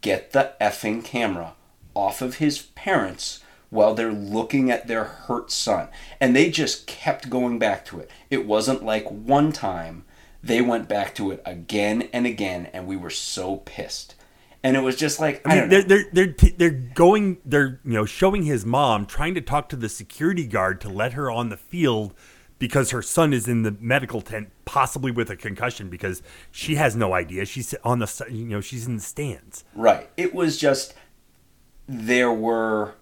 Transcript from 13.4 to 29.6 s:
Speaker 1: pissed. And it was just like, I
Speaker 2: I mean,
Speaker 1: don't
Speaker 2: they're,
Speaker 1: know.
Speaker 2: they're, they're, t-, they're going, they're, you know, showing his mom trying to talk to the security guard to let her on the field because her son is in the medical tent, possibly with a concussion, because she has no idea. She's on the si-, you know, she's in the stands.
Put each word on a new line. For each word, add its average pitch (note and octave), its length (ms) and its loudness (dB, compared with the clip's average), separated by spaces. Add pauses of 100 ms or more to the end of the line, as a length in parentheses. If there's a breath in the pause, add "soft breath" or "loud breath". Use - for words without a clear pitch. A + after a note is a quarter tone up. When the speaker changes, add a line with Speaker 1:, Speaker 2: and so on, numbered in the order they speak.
Speaker 1:
pissed. - 580 -12 (480 soft breath)
And C3 120 4
it C3+ 60 2
was C3 140 0
just C#3+ 240 -2
like, D3+ 260 0
I - 40 0
Speaker 2:
I - 40 8
mean, D3 80 8
Speaker 1:
don't A2 80 0
Speaker 2:
they're, F#3+ 120 8
Speaker 1:
know. F#3+ 60 0
Speaker 2:
they're, G3 380 6
they're, E3+ 80 -4
t-, - 240 8
they're E3+ 140 6
going, F3 720 4
they're, C3+ 400 2
you B2+ 80 -2
know, G#2+ 120 2
showing F#3+ 380 2
his C3+ 220 0
mom A#2 400 2
trying E3 300 -2
to E3 60 -4
talk C#3 280 -4
to D3 60 -8
the A2+ 140 -4
security D#3+ 580 -2
guard F#2+ 340 0
to G#2 80 -8
let G#2+ 240 -2
her C3+ 160 -4
on A#2 200 -2
the G2 80 -8
field A#2+ 580 0 (420 soft breath)
because B2 320 0
her A#2+ 140 -4
son D#3+ 280 2
is A#2+ 160 0
in A#2+ 140 2
the G#2+ 180 0
medical A#2+ 420 -2
tent, G#2+ 280 -10 (160)
possibly C3 460 -2
with A#2 180 -2
a G2+ 60 -8
concussion, G#2+ 520 -8
because F2+ 360 -8 (260 loud breath)
she - 260 -4
has C#3 200 2
no G#2 180 2
idea. F2+ 320 -2
She's B2+ 380 -10
on B2 160 2
the A2 80 -2
si-, A#2+ 240 -10
you A#2 140 -8
know, G#2 160 -6
she's A#2+ 260 -10
in B2 80 -4
the G#2 80 -8
stands. - 600 -10 (120)